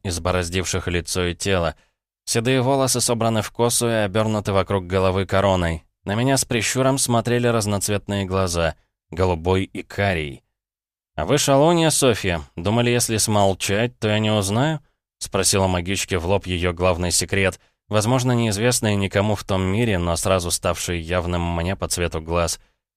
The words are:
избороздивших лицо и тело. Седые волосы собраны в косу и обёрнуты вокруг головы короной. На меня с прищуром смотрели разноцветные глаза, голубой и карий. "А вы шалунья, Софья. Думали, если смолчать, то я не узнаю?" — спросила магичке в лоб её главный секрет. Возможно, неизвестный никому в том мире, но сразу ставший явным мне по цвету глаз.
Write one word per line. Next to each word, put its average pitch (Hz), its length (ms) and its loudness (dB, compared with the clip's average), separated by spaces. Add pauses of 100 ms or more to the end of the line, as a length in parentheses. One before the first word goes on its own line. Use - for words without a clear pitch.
избороздивших 90 840 -2
лицо 87 380 -2
и 87 60 -4
тело. 87 420 0 (500)
Седые 127 360 0
волосы 131 380 0
собраны 113 420 0
в - 100 -10
косу 120 360 0
и 117 60 0
обёрнуты 107 580 0
вокруг 95 340 2
головы 95 400 2
короной. 92 600 2 (180)
На 101 120 -4
меня 131 200 2
с 127 80 0
прищуром 131 540 0
смотрели 120 500 0
разноцветные 104 800 -2
глаза, 87 500 0 (360)
голубой 90 520 0
и 92 180 -8
карий. 82 640 -4 (720)
"А 76 80 -4
вы 117 140 2
шалунья, 156 520 4
Софья. 98 520 0 (160)
Думали, 110 320 0
если 120 260 0
смолчать, 104 840 0
то 107 120 -2
я 107 100 2
не 107 120 0
узнаю?" — 110 500 0 (380)
спросила 95 480 2
магичке 92 500 -2
в 82 80 -4
лоб 95 220 0
её 90 260 -2
главный 90 380 0
секрет. 92 500 0 (280)
Возможно, 123 420 2
неизвестный 117 640 0
никому 98 400 0
в - 80 -8
том 95 180 -2
мире, 101 360 0
но 85 180 0
сразу 87 360 0
ставший 87 480 -4
явным 87 560 -2
мне 87 200 -2
по 90 120 -6
цвету 85 340 -4
глаз. 82 380 -2 (380)